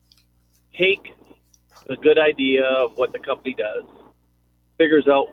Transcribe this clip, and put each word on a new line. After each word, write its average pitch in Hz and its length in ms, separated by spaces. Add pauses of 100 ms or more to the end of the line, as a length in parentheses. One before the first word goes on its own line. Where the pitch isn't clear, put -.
(760)
take 190 380 (720)
a 131 80
good 151 220
idea 135 480
of 131 320
what 123 160
the - 60
company 131 340
does, 110 300 (920)
figures 151 300
out 139 260